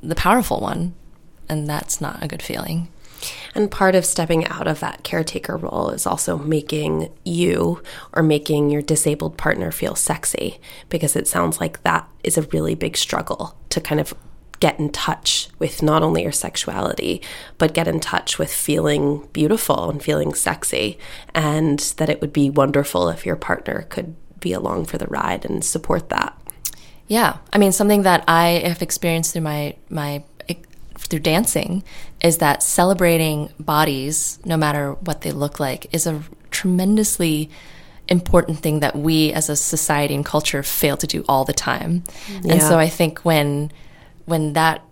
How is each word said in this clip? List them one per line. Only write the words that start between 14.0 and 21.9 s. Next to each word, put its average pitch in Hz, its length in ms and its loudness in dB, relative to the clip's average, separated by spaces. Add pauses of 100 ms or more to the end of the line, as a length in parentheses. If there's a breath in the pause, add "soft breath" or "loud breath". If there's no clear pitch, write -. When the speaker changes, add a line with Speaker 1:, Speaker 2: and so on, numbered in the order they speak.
Speaker 2:
of - 140 -4 (480)
get 151 180 2
in 151 100 0
touch - 600 -2 (100)
with - 240 -2
not 156 200 4
only 165 200 2
your 156 80 -2
sexuality, - 880 -4 (360 loud breath)
but 160 160 2
get 165 160 0
in 160 100 0
touch - 400 -4
with 156 140 -2
feeling 147 800 0
beautiful 151 560 2
and - 120 -4
feeling 151 320 0
sexy, - 640 -2 (380 loud breath)
and 156 440 2 (180)